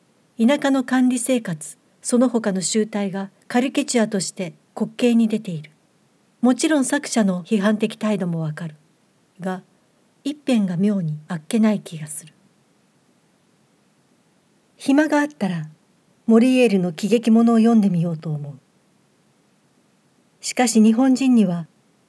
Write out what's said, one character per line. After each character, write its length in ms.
田 160
舎 120
の 100
管 260
理 120
生 200
活、 380
そ 160
の 100
他 220
の 100
集 280
体 240
が 180
カ 140
リ 100
ケ 140
チ 160
ュ 20
ア 60
と 100
し 140
て 220
滑 160
稽 200
に 120
出 140
て 100
い 120
る。 80
も 120
ち 140
ろ 100
ん 60
作 240
者 160
の 200
批 180
判 160
的 180
態 220
度 80
も 140
わ 120
か 160
る。 60
が、 220
一 140
辺 300
が 100
妙 240
に 180
あ 80
っ 120
け 100
な 140
い 80
気 180
が 100
す 180
る。 80
暇 320
が 120
あ 40
っ 40
た 200
ら、 220
モ 120
リ 220
エ 60
ー 60
ル 60
の 140
喜 160
劇 220
も 120
の 120
を 20
読 180
ん 60
で 80
み 140
よ 80
う 80
と 120
思 200
う。 80
し 100
か 160
し 140
日 100
本 220
人 200
に 120
は、 200